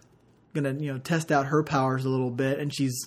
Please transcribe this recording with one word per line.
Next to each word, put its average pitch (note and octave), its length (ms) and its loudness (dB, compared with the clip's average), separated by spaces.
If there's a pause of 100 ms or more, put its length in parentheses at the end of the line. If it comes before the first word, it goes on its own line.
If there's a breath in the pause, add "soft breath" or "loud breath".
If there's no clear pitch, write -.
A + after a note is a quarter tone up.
(540)
gonna, C#3+ 180 0
you C#3+ 200 -4
know, C3 60 -6
test D#3+ 340 -2
out C#3 140 4
her D3+ 160 4
powers C3 420 0
a C3 40 0
little C3 220 2
bit, C3+ 280 0
and D3 160 -4
she's, C3 200 0 (120)